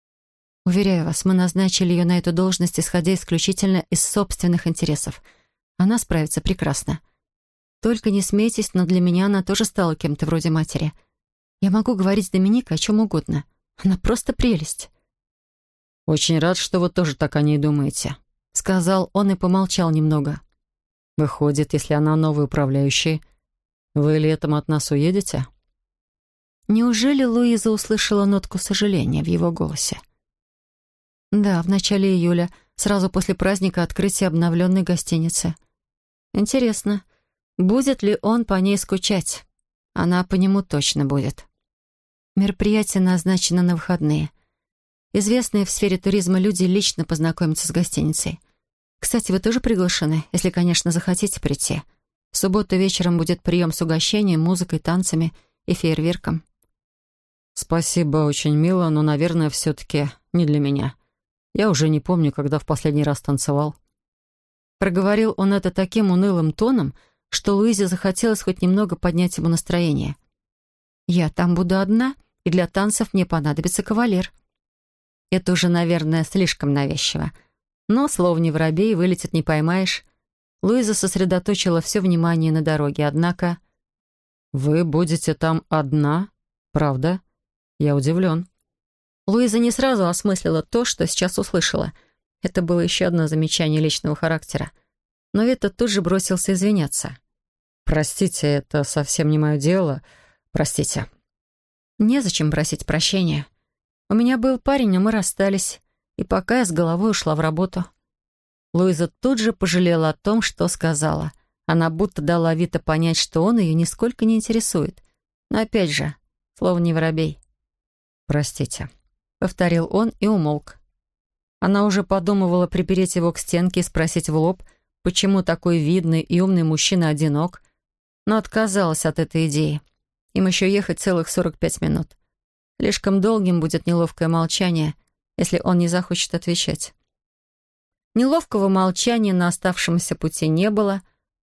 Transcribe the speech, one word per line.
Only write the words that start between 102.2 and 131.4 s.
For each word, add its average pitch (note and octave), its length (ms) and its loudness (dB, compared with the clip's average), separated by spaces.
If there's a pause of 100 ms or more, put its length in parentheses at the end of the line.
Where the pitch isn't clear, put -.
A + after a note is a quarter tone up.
просить - 340 -4
прощения. D#3+ 640 -2 (640)
У G3+ 40 0
меня A#3+ 220 2
был B3+ 220 0
парень, C4+ 320 0
но F#3 100 2
мы G#3+ 100 2
расстались. G3 720 -2 (360)
И - 80 -4
пока F#3+ 340 0
я B3 60 2
с F3 80 -4
головой E3+ 400 0
ушла D#3 220 -2
в D3+ 60 -4
работу". E3+ 440 -2 (920)
Луиза F3 340 2 (120)
тут B3+ 180 0
же A3 140 0
пожалела E3+ 580 2
о D#3 40 -2
том, G#3+ 280 0
что - 260 -2
сказала. D#3 640 -2 (340)
Она E3 220 2
будто E3 320 -4
дала E3 340 2
Вита E3+ 240 -2
понять, E3 380 0
что - 260 -2
он A3+ 160 2
ее E3 160 2
нисколько A3 520 -2
не A3+ 100 2
интересует. G#3+ 640 -2 (480)
Но G#3+ 100 0
опять G#3 300 0
же, D3 240 -4 (440)
слово F3+ 200 0
не E3+ 140 2
воробей. D#3+ 460 -2 (880)
"Простите", C#3+ 640 -4 (540)
повторил F3 460 0
он G#3+ 300 0
и G3 60 0
умолк. D3+ 520 -2 (800)
Она G3+ 240 2
уже G3+ 180 2
подумывала F3+ 640 0
припереть F3+ 480 0
его E3+ 160 0
к E3 60 -4
стенке F3+ 440 -2
и - 20 2
спросить D#3+ 480 -2
в D#3 60 0
лоб, E3 260 0 (400)
почему F#3+ 400 0
такой E3+ 380 0
видный D#3+ 420 2
и F3 180 0
умный F#3 220 2
мужчина D#3+ 480 0
одинок, D3+ 520 -2 (640)
но A3 120 2
отказалась G3 640 0
от D#3+ 140 -2
этой E3 300 0
идеи. D3+ 340 -2 (500)
Им F#3+ 140 2
еще F#3 180 0
ехать G3 340 0
целых F3 300 -2
сорок E3+ 300 -2